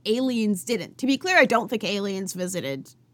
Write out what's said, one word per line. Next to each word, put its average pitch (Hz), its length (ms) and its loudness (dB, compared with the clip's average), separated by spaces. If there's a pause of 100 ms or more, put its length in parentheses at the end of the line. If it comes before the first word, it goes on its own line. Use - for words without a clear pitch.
aliens 220 580 0
didn't. 208 340 -4
To - 80 -2
be 269 100 4
clear, 370 220 0
I 294 60 8
don't 226 240 2
think 220 160 -4
aliens 196 480 -4
visited 170 600 -6 (200)